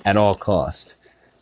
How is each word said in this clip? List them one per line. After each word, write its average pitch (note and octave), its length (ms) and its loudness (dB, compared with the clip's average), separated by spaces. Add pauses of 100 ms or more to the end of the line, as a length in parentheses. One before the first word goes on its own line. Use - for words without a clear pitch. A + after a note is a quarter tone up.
at G2+ 100 2
all G#2 180 4
costs, - 680 -4 (400)